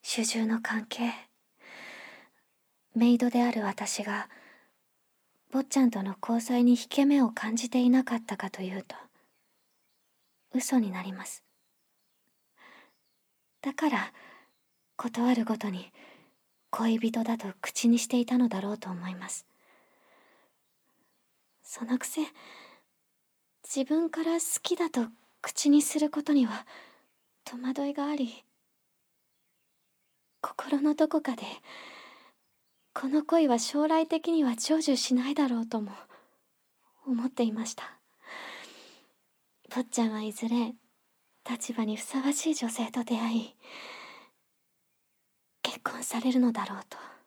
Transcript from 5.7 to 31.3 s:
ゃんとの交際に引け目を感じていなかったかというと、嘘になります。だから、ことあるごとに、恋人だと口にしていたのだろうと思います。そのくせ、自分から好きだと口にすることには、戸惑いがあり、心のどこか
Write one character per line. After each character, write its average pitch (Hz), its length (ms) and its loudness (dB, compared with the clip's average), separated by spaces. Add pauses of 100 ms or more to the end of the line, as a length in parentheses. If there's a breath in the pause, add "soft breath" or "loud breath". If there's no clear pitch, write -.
ゃ 262 80 8
ん 233 40 6
と 208 120 -6
の 196 180 -6
交 233 220 -2
際 247 220 2
に 247 80 8
引 240 160 2
け 285 160 2
目 285 180 6
を 226 80 4
感 220 260 -4
じ 233 140 -4
て 254 100 2
い 247 80 6
な 254 160 6
か 247 120 -2
っ 226 40 -2
た 214 160 -8
か 196 140 -8
と - 120 -10
い 185 140 -6
う 190 60 -8
と、 - 120 -16 (1600)
嘘 254 240 2
に 208 120 2
な 185 120 -6
り 190 100 -8
ま 185 120 -12
す。 - 200 -14 (2250 soft breath)
だ 277 100 -4
か 311 160 0
ら、 220 240 -2 (840 loud breath)
こ - 120 -6
と 233 160 -2
あ 254 80 4
る 233 120 2
ご 226 120 -2
と 208 140 -4
に、 185 220 -10 (800 soft breath)
恋 226 280 2
人 226 240 0
だ 233 140 0
と 214 120 -8 (120)
口 - 280 0
に 233 100 8
し - 100 -2
て 247 100 2
い 240 60 4
た 247 140 2
の 240 100 6
だ 190 140 -2
ろ 202 100 -4
う 214 60 -6
と 196 100 -12
思 180 200 -8
い 185 60 -6
ま 185 140 -12
す。 - 180 -10 (2250 soft breath)
そ - 220 -12
の 240 140 -2
く - 80 -6
せ、 - 160 -4 (1400 loud breath)
自 269 240 -2
分 320 220 2
か 320 160 -2
ら 330 80 2
好 - 300 -2
き 349 140 -2
だ 339 120 -2
と 233 200 0 (340)
口 - 260 -2
に 285 140 8
す 294 180 -2
る 302 80 2
こ 294 140 -4
と 302 100 0
に 269 140 6
は、 208 200 -6 (760 loud breath)
戸 247 160 -12
惑 262 280 -2
い 285 40 -4
が 285 140 -4
あ 302 80 -2
り、 254 300 -4 (2000)
心 - 400 -4
の 294 140 4
ど 311 140 2
こ 311 120 2
か 262 140 -2